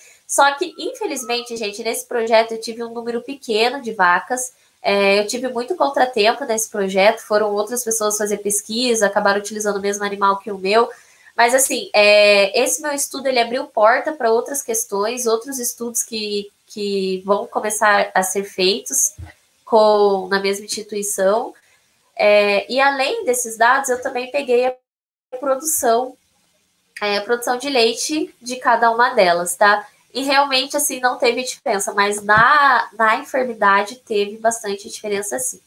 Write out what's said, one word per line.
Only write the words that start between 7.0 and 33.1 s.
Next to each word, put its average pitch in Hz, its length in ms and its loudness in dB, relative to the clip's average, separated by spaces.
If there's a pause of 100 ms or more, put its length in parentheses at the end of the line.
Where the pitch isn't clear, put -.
foram 208 320 0
outras 208 320 -4
pessoas 214 320 -2
fazer 208 220 -2
pesquisa, 220 680 -2
acabaram 202 320 0
utilizando 208 380 -4
o 196 60 -6
mesmo 202 200 -4
animal 202 360 0
que - 120 -12
o 202 60 -8
meu. 202 320 2 (480)
Mas, 240 180 4
assim, 254 380 0
é, 302 640 6
esse 294 220 0
meu 294 120 -4
estudo, 277 340 -6
ele 254 120 0
abriu 233 280 -2
porta 247 460 2
pra 240 200 0
outras 247 300 -2
questões, 220 640 -4
outros 226 320 -2
estudos 240 440 -6
que, 208 480 -6 (160)
que 196 600 -4
vão 208 200 0
começar 208 680 0
a 190 80 2
ser 196 220 -4
feitos 196 720 -2 (520)
com, 208 640 4
na 196 100 2
mesma 196 240 -2
instituição. 202 920 -2 (600)
É, 208 560 4
e 254 80 0
além 277 460 0
desses 240 320 -4
dados, 254 320 4
eu 247 100 -2
também 254 300 -6
peguei 254 360 0
a 254 80 -2 (640)
produção, 262 800 -2 (840)
é, 208 180 -2
a 208 40 -4
produção 240 340 -2
de 254 120 -6
leite 269 720 0
de 247 160 -10
cada 233 340 4
uma 240 200 4
delas, 180 440 2
tá? 208 320 4 (260)
E 269 120 -6
realmente, 277 520 0
assim, 269 220 -2
não 254 180 0
teve 247 280 0
diferença, 202 500 -4
mas 208 260 0
na, 247 720 4
na 220 220 2